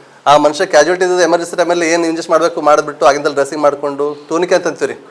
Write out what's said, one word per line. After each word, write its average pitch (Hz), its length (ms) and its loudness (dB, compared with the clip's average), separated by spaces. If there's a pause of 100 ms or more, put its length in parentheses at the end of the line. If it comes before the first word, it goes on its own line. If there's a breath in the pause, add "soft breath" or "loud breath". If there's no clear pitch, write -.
(260 soft breath)
ಆ 143 100 6
ಮನುಷ್ಯ 151 300 0
ಕ್ಯಾಶುಯಾಲಿಟಿ 180 560 2
ಎಮರ್ಜೆನ್ಸಿ 170 340 0
ಟೈಮಲ್ಲಿ 170 360 0
ಏನು 170 140 0
ಇಂಜೆಸ್ಟ್ 165 240 -6
ಮಾಡಬೇಕು 165 300 0
ಮಾಡಿಬಿಟ್ಟು 151 460 2
ಆಗಿಂದಲ್ಲಿ 147 280 2
ಡ್ರೆಸ್ಸಿಂಗ್ 139 280 -2
ಮಾಡಿಕೊಂಡು 143 680 -4
ಟೂನಿಕೆ 175 260 0
ಅಂತ 180 120 0
ಅಂತೀವಿ 135 260 -4
ರೀ, - 180 -18